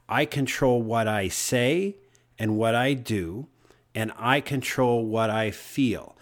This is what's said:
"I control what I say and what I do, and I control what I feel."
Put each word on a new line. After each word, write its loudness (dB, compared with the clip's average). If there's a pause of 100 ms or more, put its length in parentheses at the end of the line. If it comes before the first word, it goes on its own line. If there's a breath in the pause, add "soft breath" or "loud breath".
"I 2
control 0
what 0
I 0
say 0 (440 soft breath)
and 0
what 2
I 2
do, -4 (480 soft breath)
and -2
I 2
control 0
what 0
I 0
feel." -2